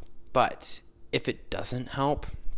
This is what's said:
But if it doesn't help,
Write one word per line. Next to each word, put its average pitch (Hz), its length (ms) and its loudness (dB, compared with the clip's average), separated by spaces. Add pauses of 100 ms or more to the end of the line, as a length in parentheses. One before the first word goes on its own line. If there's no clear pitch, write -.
(320)
But - 480 2 (300)
if - 160 0
it - 240 -4
doesn't 123 380 -2
help, 143 380 0 (320)